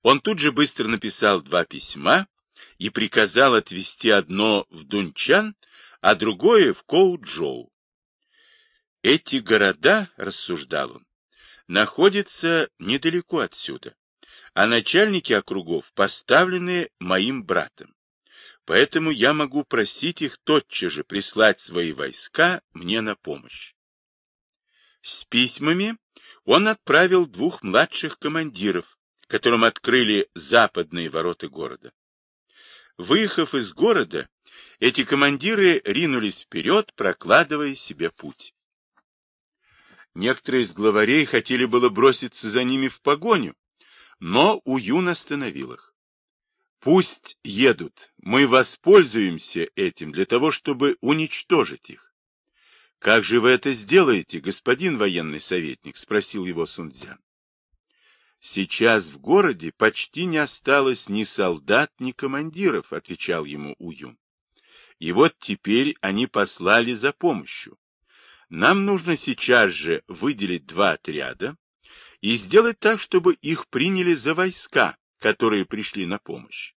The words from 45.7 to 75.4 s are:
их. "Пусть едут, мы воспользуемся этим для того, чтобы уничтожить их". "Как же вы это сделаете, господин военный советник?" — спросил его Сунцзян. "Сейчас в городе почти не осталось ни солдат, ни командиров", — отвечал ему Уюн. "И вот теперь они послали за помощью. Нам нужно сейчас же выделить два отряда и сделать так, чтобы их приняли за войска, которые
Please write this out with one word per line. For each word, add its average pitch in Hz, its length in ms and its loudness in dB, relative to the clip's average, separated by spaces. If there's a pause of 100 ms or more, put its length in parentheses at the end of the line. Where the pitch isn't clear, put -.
их. - 240 -20 (840)
"Пусть - 640 2
едут, 107 720 0
мы 127 280 2
воспользуемся 113 1300 4
этим 80 360 -4
для 92 140 -2
того, 139 260 0
чтобы 139 480 -2
уничтожить 151 920 -2
их". - 240 -20 (840)
"Как 107 240 4
же 110 160 2
вы 120 120 6
это 127 220 2
сделаете, 110 680 2
господин 127 560 -4
военный 85 420 -4
советник?" — 78 560 -8
спросил 104 500 -6
его 82 200 -6
Сунцзян. - 520 -16 (1300)
"Сейчас 104 680 0
в 69 80 -20
городе 110 520 0
почти - 540 -2
не 160 140 -2
осталось 135 680 -2
ни 104 160 -2
солдат, 95 720 0
ни 127 120 -8
командиров", — 151 800 -6
отвечал 82 540 -8
ему 71 320 -12
Уюн. 71 400 -16 (800)
"И 80 140 -6
вот 139 260 4
теперь 113 640 -2
они 101 240 -2
послали 110 680 0
за 120 200 -4
помощью. - 640 -6 (720)
Нам 143 340 2
нужно 175 320 -2
сейчас 120 580 2
же 78 340 -4
выделить 95 580 -6
два 87 280 0
отряда 76 640 -8 (640)
и 110 120 -2
сделать 214 460 2
так, 214 200 2
чтобы 180 360 2
их - 320 -6
приняли 175 480 0
за 139 180 -4
войска, 165 640 -2 (220)
которые 107 440 0